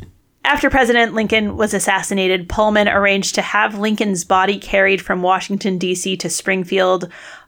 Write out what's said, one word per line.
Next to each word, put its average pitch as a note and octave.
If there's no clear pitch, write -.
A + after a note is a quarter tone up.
<laughs> -
after C#4+
President A#3+
Lincoln G#3+
was G#3
assassinated, F#3+
Pullman G#3+
arranged G3
to G3+
have G#3
Lincoln's G#3
body F#3+
carried G3
from F#3
Washington, F#3+
D F3+
C F#3
to F3+
Springfield F#3